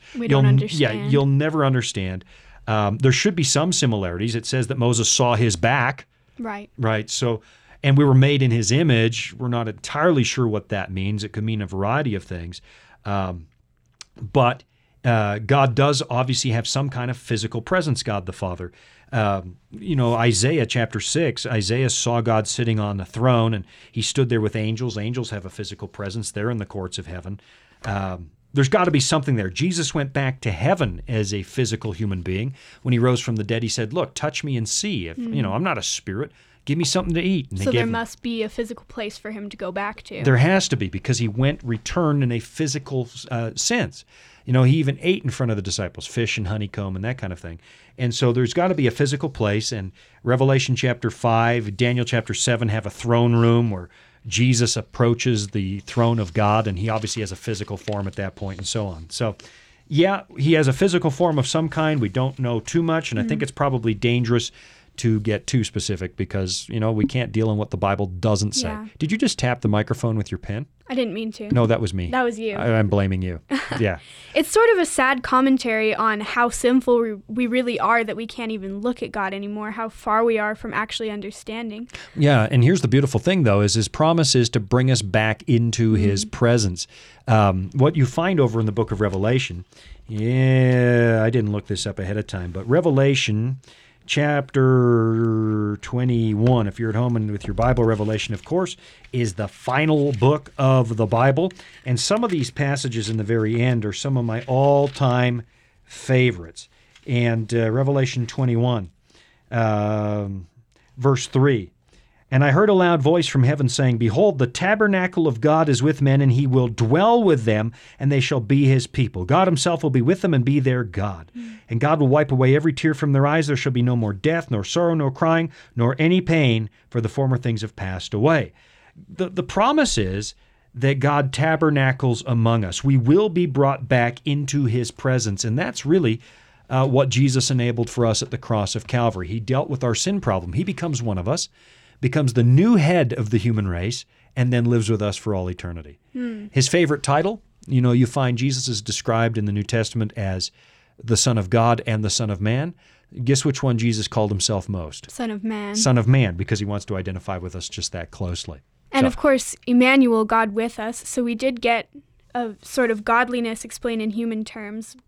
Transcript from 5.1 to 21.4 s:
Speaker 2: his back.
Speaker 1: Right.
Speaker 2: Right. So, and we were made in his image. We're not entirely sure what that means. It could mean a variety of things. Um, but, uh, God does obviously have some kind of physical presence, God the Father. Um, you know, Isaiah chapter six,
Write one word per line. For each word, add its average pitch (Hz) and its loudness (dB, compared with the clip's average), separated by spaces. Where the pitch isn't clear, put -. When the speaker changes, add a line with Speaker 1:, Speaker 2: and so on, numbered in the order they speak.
Speaker 2:
his 110 2
back. 127 0
Speaker 1:
Right. 214 -10
Speaker 2:
Right. 110 -2
So, 117 -4
and 139 4
we 147 6
were 135 6
made 135 6
in 123 4
his 113 0
image. 117 2
We're 127 -8
not 117 -4
entirely 147 0
sure 120 0
what 104 -4
that 95 -6
means. 98 -4
It 101 -10
could 107 -6
mean 110 -4
a 90 -6
variety 107 -2
of 95 -6
things. 87 -12
Um, 92 -4
but, 123 0
uh, 107 0
God 135 2
does 139 2
obviously 127 -2
have 113 -2
some 139 -2
kind 123 -6
of 123 -6
physical 110 -6
presence, 160 -2
God 101 -4
the 92 -8
Father. 90 -8
Um, 98 -2
you 175 -6
know, 120 2
Isaiah 117 2
chapter 117 -2
six, - -2